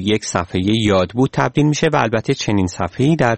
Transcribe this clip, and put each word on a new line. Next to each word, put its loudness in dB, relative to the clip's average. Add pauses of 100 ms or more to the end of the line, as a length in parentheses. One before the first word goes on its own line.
یک 0
صفحهٔ -2
یادبود 2
تبدیل 0
می‌شه 0
و -2
البته 0
چنین 0
صفحه‌ای -2
در 0